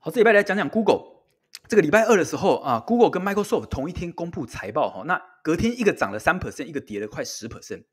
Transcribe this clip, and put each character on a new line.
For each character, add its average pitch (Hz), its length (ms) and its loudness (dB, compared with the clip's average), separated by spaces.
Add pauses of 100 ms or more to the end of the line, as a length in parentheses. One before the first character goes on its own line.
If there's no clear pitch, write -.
我 - 20 -8
这 240 100 0
礼 247 40 8
拜 226 80 6
来 202 100 6
讲 196 140 -2
讲 190 140 -2
Google。 - 480 0 (500)
这 226 80 2
个 196 60 8
礼 151 80 2
拜 220 140 6
二 220 120 6
的 170 80 4
时 - 100 -6
候 147 260 2
啊， 120 200 0
Google 226 300 4
跟 180 120 -4
Microsoft 202 460 -2
同 143 220 -6
一 - 20 -12
天 175 180 -8
公 170 200 -10
布 160 160 -8
财 - 260 -12
报 131 160 0
哈， 95 160 -10
那 170 160 -2 (220)
隔 151 120 0
天 226 240 -2
一 247 40 -4
个 196 100 2
涨 110 180 -2
了 104 80 -8
三 170 220 0
percent， 127 240 -10
一 120 80 -16
个 139 80 -8
跌 104 180 -10
了 107 80 -6
快 131 160 -10
十 - 240 -12
percent - 460 -14